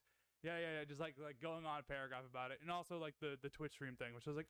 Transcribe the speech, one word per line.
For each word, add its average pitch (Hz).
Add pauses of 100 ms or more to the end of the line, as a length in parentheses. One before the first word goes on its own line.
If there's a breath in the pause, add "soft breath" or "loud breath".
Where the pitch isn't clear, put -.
(440 soft breath)
Yeah, 170
yeah, 160
yeah, 147
just, 143
like, 156
like, 143
going 165
on 147
a 139
paragraph 135
about 127
it. 135
And 160
also, 175
like, 151
the, 143
the 139
Twitch 151
stream 127
thing, 120
which 123
I -
was 147
like, 156